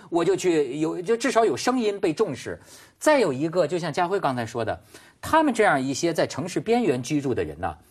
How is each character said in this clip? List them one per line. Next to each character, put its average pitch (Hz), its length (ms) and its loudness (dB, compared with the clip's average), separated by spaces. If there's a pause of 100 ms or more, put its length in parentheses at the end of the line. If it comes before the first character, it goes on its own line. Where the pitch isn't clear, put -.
(100)
我 170 140 0
就 190 100 2
去 156 460 0
有， 165 200 -2
就 214 160 0
至 247 140 -2
少 226 140 4
有 175 120 2
声 254 220 0
音 202 220 0
被 180 120 0
重 175 220 0
视。 92 260 -10 (380)
再 202 220 4
有 170 120 2
一 143 160 -2
个， 165 200 2
就 175 100 -2
像 160 140 -4
家 175 160 0
辉 196 100 -2
刚 139 160 0
才 120 100 -2
说 113 200 -4
的， 92 160 -4 (400)
他 311 240 2
们 269 100 2
这 220 80 2
样 160 180 4
一 135 140 -2
些 165 180 0
在 160 140 2
城 170 220 -8
市 170 100 -6
边 233 240 0
缘 131 180 0
居 143 200 -2
住 131 120 -2
的 95 120 -2
人 76 160 -10
呢， 87 120 -4 (180)